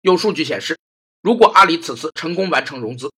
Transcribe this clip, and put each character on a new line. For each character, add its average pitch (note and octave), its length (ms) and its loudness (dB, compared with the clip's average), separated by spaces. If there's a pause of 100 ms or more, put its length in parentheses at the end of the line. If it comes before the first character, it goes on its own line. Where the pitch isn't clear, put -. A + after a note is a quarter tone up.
有 F#3 160 2
数 G3+ 160 -2
据 D#3 120 -4
显 - 160 -6
示， - 180 -6 (440)
如 A3 140 2
果 A3 100 6
阿 F#3+ 180 6
里 E3 140 0
此 C3+ 160 -10
次 C3+ 220 -10
成 E3 180 -8
功 F#3 160 -2
完 C#3 140 -2
成 C3+ 160 -12
融 A#2 160 -10
资 B2 220 -12